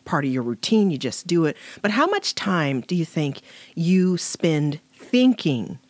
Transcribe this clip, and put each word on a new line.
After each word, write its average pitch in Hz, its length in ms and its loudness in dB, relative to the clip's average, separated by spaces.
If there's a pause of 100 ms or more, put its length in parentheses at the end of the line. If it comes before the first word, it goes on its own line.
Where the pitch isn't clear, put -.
Part 147 180 -2
of 135 60 -2
your 127 120 -2
routine, 190 480 2
you 147 60 -2
just 123 300 -6
do 170 180 2
it. 147 140 -2 (240)
But 214 80 0
how 254 160 2
much 392 280 -2
time 147 480 0
do - 120 -6
you 170 100 0
think 147 360 -4 (340)
you 180 420 2
spend 151 640 -2 (200)
thinking, 220 800 0 (120)